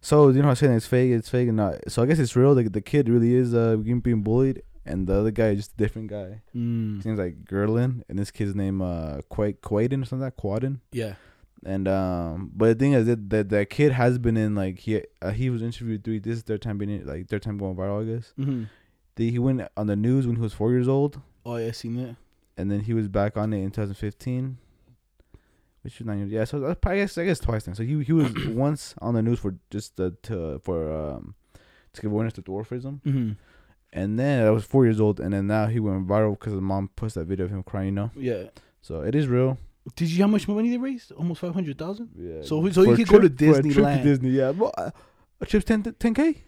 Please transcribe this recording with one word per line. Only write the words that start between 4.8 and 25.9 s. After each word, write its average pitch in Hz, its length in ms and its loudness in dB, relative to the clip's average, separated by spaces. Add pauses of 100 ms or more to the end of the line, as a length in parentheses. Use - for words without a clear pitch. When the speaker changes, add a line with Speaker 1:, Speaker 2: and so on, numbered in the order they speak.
Speaker 1:
and 92 220 -4
the 95 60 2
other 107 180 2
guy 110 180 2
is 101 100 0
just - 140 -12
a - 40 -20
different 110 320 -2
guy. 101 320 -12 (140)
Speaker 2:
Mm. 113 480 -4
Speaker 1:
Seems 110 160 -4
like 90 260 -6
Gerlin, 113 640 0
and 90 100 -6
this 101 120 -4
kid's 101 240 -4
name, 98 260 -2
uh, 82 380 -6 (100)
Qua-, 104 220 -2 (100)
Quaden 120 400 0
or 127 40 -6
something 131 180 -8
like 131 120 -8
that, - 60 -16
Quaden. 120 380 -4 (120)
Speaker 2:
Yeah. 110 220 -6 (520)
Speaker 1:
And, 95 220 -2
um, 92 680 -2
but 110 120 4
the 113 80 6
thing 139 180 2
is 117 120 4
that, 110 240 -2
that, 104 200 0
that 101 200 0
kid 147 220 2
has 123 260 2
been 117 200 0
in, 110 180 0
like, 95 240 -4
he, 110 240 -4 (180)
uh, 92 100 -4
he 123 180 -2
was 117 120 -4
interviewed 113 420 -6
three. 110 160 -4
This 113 180 -6
is 113 60 -8
third 107 200 -4
time 107 160 -6
being 101 120 -4
in, 101 140 -8
like, 78 220 -8
third 104 160 -4
time 107 140 -6
going 95 180 -6
viral, 98 260 -4
I 110 140 -4
guess. 113 240 -12
Speaker 2:
Mm-hmm. 135 240 -4 (540)
Speaker 1:
The, 117 140 0
he 120 80 -2
went 131 220 0 (140)
on 104 120 -2
the 104 80 0
news 123 300 2
when 120 120 0
he 113 40 -2
was 107 120 -4
four 113 180 0
years 123 160 2
old. 139 320 0 (260)
Speaker 2:
Oh, 120 120 -8
yeah, 113 100 -4
I 117 40 -6
seen 117 260 -8
that. 123 180 -10 (440)
Speaker 1:
And 95 120 -2
then 101 80 0
he 107 160 -4
was 110 120 0
back 101 300 0
on 110 160 -2
it 101 100 -2
in 95 60 -4
two 110 120 -6
thousand 98 140 -4
fifteen, 127 640 -8 (1200)
which - 200 -16